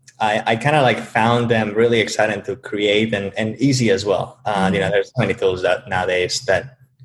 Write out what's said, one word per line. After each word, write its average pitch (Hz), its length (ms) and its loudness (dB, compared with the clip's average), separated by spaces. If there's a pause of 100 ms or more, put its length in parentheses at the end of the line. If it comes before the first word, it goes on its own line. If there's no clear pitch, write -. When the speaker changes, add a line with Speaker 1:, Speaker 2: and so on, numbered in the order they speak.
(220)
Speaker 1:
I, 110 240 0
I 117 120 2
kinda, 147 260 2
like, 117 160 2
found 117 500 0
them 110 240 0
really 117 280 2
exciting 104 420 -2
to - 140 -6
create 107 560 0
and, 98 220 -4
and 110 240 -4
easy 127 300 2
as 95 160 2
well. 92 400 -2
Uh, 98 260 0
you 98 80 0
know, 95 60 0
Speaker 2:
Mm-hmm. 95 60 -2
Speaker 1:
there's 101 160 0
so - 140 -4
many 95 120 0
tools 92 300 -2
that 90 240 0
nowadays 90 580 -2
that 90 320 -2 (280)